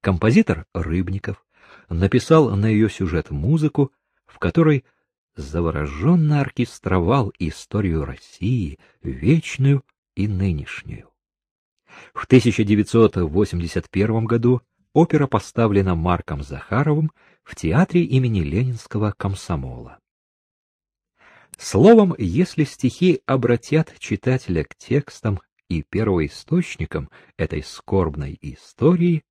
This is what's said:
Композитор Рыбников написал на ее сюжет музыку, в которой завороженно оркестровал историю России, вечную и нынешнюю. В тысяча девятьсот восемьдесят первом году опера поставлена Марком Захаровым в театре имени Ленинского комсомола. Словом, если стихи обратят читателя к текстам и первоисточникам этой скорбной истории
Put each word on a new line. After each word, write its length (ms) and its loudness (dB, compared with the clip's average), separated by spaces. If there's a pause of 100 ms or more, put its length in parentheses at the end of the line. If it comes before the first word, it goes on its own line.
Композитор 720 2
Рыбников 680 -6 (440)
написал 680 2
на 100 0
ее 240 2
сюжет 400 -4
музыку, 640 0 (340)
в 120 -20
которой 460 2 (520)
завороженно 1040 0
оркестровал 960 -2
историю 680 -4
России, 760 -6 (220)
вечную 800 0 (320)
и 140 -2
нынешнюю. 840 -6 (1000)
В 140 -12
тысяча 360 6
девятьсот 540 2
восемьдесят 720 -2
первом 380 -2
году 340 2 (320)
опера 340 2
поставлена 680 0
Марком 480 -4
Захаровым 680 -2 (300)
в 140 -20
театре 460 0
имени 380 0
Ленинского 760 -4
комсомола. 840 -8 (1600)
Словом, 580 6
если 480 -2
стихи 640 0
обратят 720 0
читателя 680 -4
к 120 -16
текстам 640 -4 (280)
и 140 -4
первоисточникам 1300 -4 (260)
этой 260 -4
скорбной 800 -4
истории 920 0